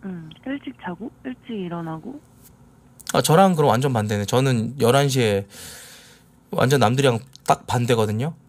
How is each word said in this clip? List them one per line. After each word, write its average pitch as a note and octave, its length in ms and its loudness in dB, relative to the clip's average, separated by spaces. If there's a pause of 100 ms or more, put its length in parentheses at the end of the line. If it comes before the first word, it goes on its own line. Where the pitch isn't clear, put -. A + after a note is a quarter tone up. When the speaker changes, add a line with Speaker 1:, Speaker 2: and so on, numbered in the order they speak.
Speaker 1:
음, E3+ 240 -12 (160)
일찍 C#4 280 -10 (100)
자고 F#3+ 260 -10 (160)
일찍 B3+ 260 -14
일어나고. E3+ 680 -10 (920)
Speaker 2:
아, C#3 80 2
저랑 F3+ 340 4
그럼 D3 140 2
완전 C3 240 2
반대네. G#2 320 0
저는 B2 560 0
열한 C3+ 280 4
시에 A2 380 0 (1040)
완전 C3 280 2
남들이랑 B2 400 2 (260)
딱 - 220 0
반대거든요. A#2 680 0 (160)